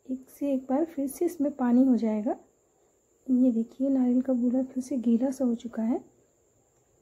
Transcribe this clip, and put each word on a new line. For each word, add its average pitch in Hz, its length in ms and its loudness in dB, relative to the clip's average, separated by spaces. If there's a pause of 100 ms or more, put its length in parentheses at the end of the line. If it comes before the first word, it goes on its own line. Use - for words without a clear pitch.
एक 262 240 -10
से 285 220 -4
एक 262 100 -2
बार 269 240 -2
फिर 277 220 -6
से - 160 -4
इसमें 294 280 -2
पानी 247 320 4
हो 254 120 4
जाएगा। 214 400 -2 (880)
ये 254 260 4
देखिए 226 360 -2
नारियल 254 340 2
का 262 100 -2
बूरा 247 320 0
फिर 254 180 -8
से 285 160 -6
गीला 233 320 2
सा 269 140 -4
हो 240 100 0
चुका 226 280 -8
है, 247 180 -2 (1000)